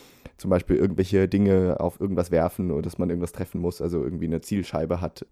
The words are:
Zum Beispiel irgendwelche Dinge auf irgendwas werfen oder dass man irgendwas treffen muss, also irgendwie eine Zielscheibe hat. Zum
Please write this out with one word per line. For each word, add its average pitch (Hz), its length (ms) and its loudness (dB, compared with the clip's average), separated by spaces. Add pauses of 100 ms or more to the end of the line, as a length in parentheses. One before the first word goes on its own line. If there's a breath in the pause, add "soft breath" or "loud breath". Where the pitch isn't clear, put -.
(380 loud breath)
Zum 92 100 -6
Beispiel 90 280 4
irgendwelche 95 520 2
Dinge 95 500 4
auf - 220 -4
irgendwas 90 300 -2
werfen 85 400 0
oder 76 100 0
dass 82 160 -6
man 90 140 -2
irgendwas 87 220 -4
treffen 90 280 -6
muss, 87 220 -4
also 85 200 -2
irgendwie 82 220 -4
eine 80 160 -2
Zielscheibe 85 600 -2
hat. - 160 -8
Zum - 140 -14